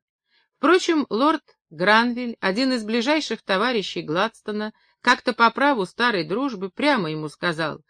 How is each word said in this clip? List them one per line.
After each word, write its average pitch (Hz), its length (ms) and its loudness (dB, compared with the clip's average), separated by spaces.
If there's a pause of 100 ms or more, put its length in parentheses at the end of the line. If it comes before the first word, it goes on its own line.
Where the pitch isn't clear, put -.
(580)
Впрочем, 330 520 2
лорд 294 340 0 (260)
Гранвиль, 226 680 0
один 247 340 0
из 226 100 -2
ближайших 226 600 -2
товарищей 202 580 -2
Гладстона, 208 720 -4 (280)
как-то 247 320 0
по 226 180 4
праву 220 340 0
старой 220 380 -2
дружбы 196 460 -6
прямо 233 420 0
ему 156 180 -6
сказал, 156 600 -4